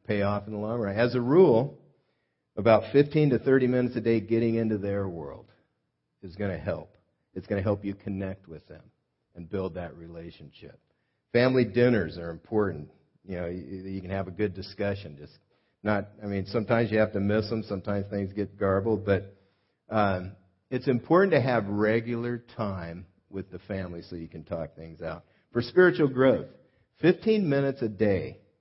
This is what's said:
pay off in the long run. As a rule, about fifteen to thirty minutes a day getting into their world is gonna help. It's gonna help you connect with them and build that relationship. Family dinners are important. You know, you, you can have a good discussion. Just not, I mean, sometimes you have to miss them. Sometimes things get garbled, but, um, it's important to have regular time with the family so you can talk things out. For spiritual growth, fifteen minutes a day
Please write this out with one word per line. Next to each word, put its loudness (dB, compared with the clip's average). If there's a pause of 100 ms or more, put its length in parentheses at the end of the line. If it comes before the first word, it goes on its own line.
pay 0
off 0
in -10
the -6
long -4
run. -4
As 2
a 0
rule, 4 (760)
about 6
fifteen 4
to 4
thirty 4
minutes 0
a -2
day 2
getting 0
into 0
their -4
world -12 (720)
is -16
gonna -4
help. -8 (380)
It's -10
gonna -2
help 0
you -6
connect -8
with -18
them -20 (500)
and -16
build -4
that -10
relationship. -18 (540)
Family 4
dinners 2
are -8
important. -2 (380)
You -8
know, -4
you, -10
you -8
can -12
have -4
a -12
good -4
discussion. -6
Just -20 (480)
not, 0 (120)
I -12
mean, -4
sometimes 0
you 2
have 2
to -4
miss 0
them. -4
Sometimes -6
things -6
get -6
garbled, 0
but, 0 (520)
um, -2 (360)
it's -4
important 4
to 6
have 0
regular 0 (140)
time -6 (240)
with -10
the -14
family -8
so -14
you -10
can -16
talk -8
things -18
out. -10 (280)
For 0
spiritual 4
growth, 4 (540)
fifteen 4
minutes 0
a -2
day 0 (200)